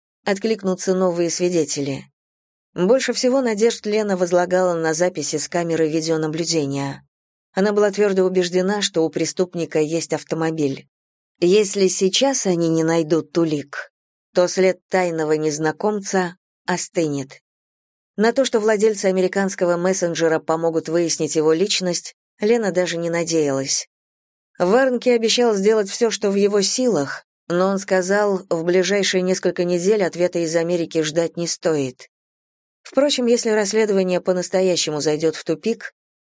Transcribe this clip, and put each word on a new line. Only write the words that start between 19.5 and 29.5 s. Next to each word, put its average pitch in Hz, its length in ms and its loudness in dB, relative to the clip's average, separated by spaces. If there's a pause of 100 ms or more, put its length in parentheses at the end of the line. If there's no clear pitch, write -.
мессенджера 170 640 0
помогут 160 500 -2
выяснить 160 460 -2
его 160 200 4
личность, 180 600 -2 (260)
Лена 220 300 2
даже 170 280 -2
не 170 100 -4
надеялась. 160 800 -2 (680)
Варнке 247 560 2
обещал 226 400 2
сделать 202 340 2
все, 226 220 0
что 202 200 -2
в 196 40 0
его 202 260 2
силах, 190 640 -2 (240)
но 180 200 2
он 196 100 0
сказал, 190 720 0
в 165 140 -2
ближайшие 185 580 2
несколько 185 420 0